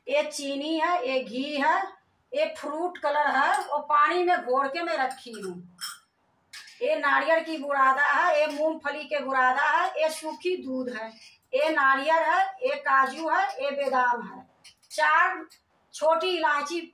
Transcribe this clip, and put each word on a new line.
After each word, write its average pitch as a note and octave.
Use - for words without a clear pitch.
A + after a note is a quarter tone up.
ये C#4+
चीनी D4
है, D#4+
ये C4
घी C4+
है, E4
ये D#4
फ्रूट E4
कलर D4
है, C#4
वो C#4+
पानी D4+
में F4
घोर B3+
के E4+
मैं E4
रखी B3+
हूँ। F#3
ये C#4+
नारियल D4
की D#4+
बुरादा C#4
है, D#4
ये D#4
मूंगफली D4+
के D4
बुरादा C4
है, D#4+
ये D#4
सूखी D#4+
दूध C4
है, A3
ये D4
नारियल C#4+
है, F4
ये C#4+
काजू C#4
है, F#4
ये C#4+
बादाम B3+
है। -
चार E4
छोटी D#4+
इलायची D#4